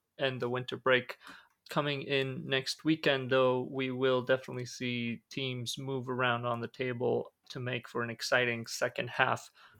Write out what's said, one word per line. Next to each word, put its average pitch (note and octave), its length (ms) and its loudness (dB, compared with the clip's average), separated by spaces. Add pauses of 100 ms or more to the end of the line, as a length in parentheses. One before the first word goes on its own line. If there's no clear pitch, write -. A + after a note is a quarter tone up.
(180)
in C3 220 0
the B2 80 0
winter B2+ 280 -4
break. B2+ 400 4 (540)
Coming C#3+ 320 0
in C3+ 440 0
next C3 380 -2
weekend, C#3+ 460 2
though, B2+ 400 4
we C3 220 -2
will B2+ 300 4
definitely B2+ 440 -2
see A#2+ 640 -4
teams B2+ 480 -6
move C3+ 300 -4
around B2 360 2
on A#2 160 -2
the A#2 80 -6
table B2 640 -2 (180)
to C3+ 100 -8
make B2 280 -6
for A#2+ 140 -4
an A#2 80 -4
exciting A#2 560 0
second B2 420 -2
half A#2+ 420 0 (300)